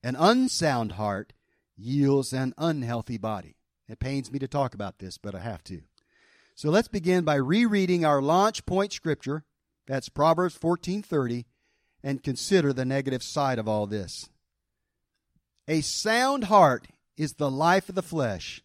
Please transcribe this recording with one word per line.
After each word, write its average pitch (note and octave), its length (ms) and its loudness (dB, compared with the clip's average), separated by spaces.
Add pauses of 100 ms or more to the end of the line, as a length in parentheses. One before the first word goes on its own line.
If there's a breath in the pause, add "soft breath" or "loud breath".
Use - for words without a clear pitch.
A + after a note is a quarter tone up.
An B2+ 120 -6
unsound D#3 760 2
heart G#2 400 -4 (420)
yields C#3 560 2
an C3 260 -2
unhealthy A#2+ 600 -4
body. G2 380 -8 (320)
It A2 120 -16
pains C3+ 320 -6
me C3+ 80 -6
to C3+ 80 -6
talk C#3 260 -2
about G2 260 -10
this, F#2 180 -14
but G#2 160 -12
I F#2+ 60 -10
have G2 260 -10
to. E2+ 160 -14 (720 soft breath)
So - 160 -4
let's G3+ 180 4
begin F3+ 360 0
by D3+ 120 2
rereading F3+ 720 2
our D3 160 4
launch F3+ 440 2
point G3 280 -2
scripture, D3 500 -4 (440)
that's C3 220 -6
Proverbs E3 460 2
fourteen F3 460 -2
thirty, A#2+ 440 -2 (580)
and C#3 200 -6
consider C#3+ 480 2
the C3 140 -2
negative C3 380 -4
side C3+ 360 -2
of G#2+ 80 -6
all G#2+ 200 0
this. G2+ 420 -8 (1400)
"A D#3 140 0
sound B3 640 0
heart F3+ 420 6 (300)
is D#3 160 -4
the C#3+ 180 -2
life E3+ 380 2
of F3+ 60 -8
the F#3+ 60 -2
flesh A#2 640 -6